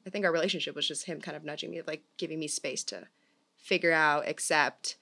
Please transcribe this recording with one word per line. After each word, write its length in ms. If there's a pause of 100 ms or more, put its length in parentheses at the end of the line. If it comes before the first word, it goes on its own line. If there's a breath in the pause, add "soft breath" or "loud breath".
I 60
think 140
our 80
relationship 420
was 140
just 160
him 160
kind 160
of 80
nudging 260
me, 160
like, 160 (140)
giving 240
me 80
space 360
to 220 (500)
figure 360
out, 360
accept, 720